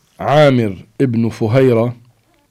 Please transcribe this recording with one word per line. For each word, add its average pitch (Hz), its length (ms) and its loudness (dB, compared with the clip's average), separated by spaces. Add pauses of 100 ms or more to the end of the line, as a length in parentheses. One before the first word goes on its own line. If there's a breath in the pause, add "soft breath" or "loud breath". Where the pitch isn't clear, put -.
(200)
عامر 123 560 0 (240)
ابن 117 280 -2
فهيرة، 120 680 0 (540)